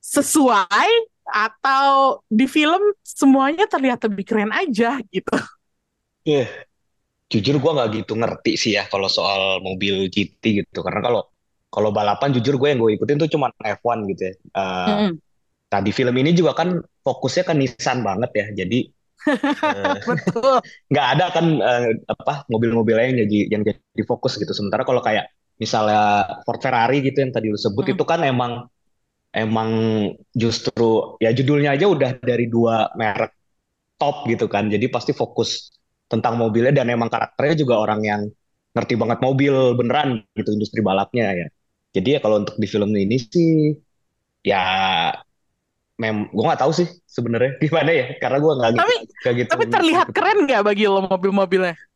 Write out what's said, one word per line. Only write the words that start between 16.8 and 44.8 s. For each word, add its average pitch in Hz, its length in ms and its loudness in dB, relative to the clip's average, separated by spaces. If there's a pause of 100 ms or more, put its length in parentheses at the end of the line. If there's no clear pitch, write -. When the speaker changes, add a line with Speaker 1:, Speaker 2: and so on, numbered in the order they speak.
Speaker 2:
fokusnya 139 440 -2
ke 165 100 0
Nissan 131 480 -2
banget 101 240 -4 (100)
ya. 101 40 -2 (200)
Jadi, 104 120 -2 (480)
Speaker 1:
<laughs> 294 420 -2
Speaker 2:
eh, 285 380 -2
Speaker 1:
Betul. 240 560 0 (300)
Speaker 2:
nggak 139 160 2 (100)
ada 180 80 2 (100)
kan, 165 100 2 (160)
eh, 120 260 2 (260)
apa, - 200 -4 (200)
mobil-mobil 113 440 2
lain 120 200 2
yang - 100 0
jadi, 104 100 0 (160)
yang 104 140 -2
jadi - 400 -6
fokus - 340 -4
gitu. - 120 -6
Sementara 104 340 -4
kalau 123 160 0
kayak 107 280 -2 (300)
misalnya 107 640 2 (200)
Ford 117 180 -6
Ferrari 127 420 2
gitu 135 180 0
yang 131 120 -4
tadi 110 180 -2
lu 101 60 -4
sebut, 110 260 0
Speaker 1:
Mm-mm. 135 100 0
Speaker 2:
itu 151 100 0
kan 170 200 0
emang, 123 420 -2 (680)
emang 110 340 0 (680)
justru 113 880 0
ya 113 120 4
judulnya 143 400 2
aja 156 140 2
udah 135 320 0
dari 120 300 0
dua 113 480 2
merek 107 320 -2 (680)
top 143 320 -2
gitu 117 200 0
kan. 104 220 0
Jadi 107 180 0
pasti 123 240 -4
fokus - 560 -4 (400)
tentang 117 300 0
mobilnya 117 340 2
dan 127 180 2
emang 113 180 0
karakternya 127 520 -2
juga 120 200 2
orang 107 220 0
yang 104 160 -2 (540)
ngerti 120 240 -2
banget 113 240 0
mobil 139 300 2 (260)
beneran 123 440 0 (140)
gitu, 107 180 -4
industri 107 300 -4
balapnya 98 480 0
ya. 85 140 -6 (480)
Jadi 95 200 0
ya 139 80 0
kalau 107 200 2
untuk - 160 -8
di - 100 -2
film 104 260 -2
ini 101 240 0
sih 165 320 2 (960)
ya 98 120 2 (1400)